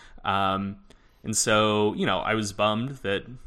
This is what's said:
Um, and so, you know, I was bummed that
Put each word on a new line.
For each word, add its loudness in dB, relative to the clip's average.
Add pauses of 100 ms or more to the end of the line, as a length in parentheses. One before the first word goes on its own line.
(240)
Um, -2 (480)
and -4
so, 4
you -2
know, 0
I 0
was -2
bummed 0
that -2 (220)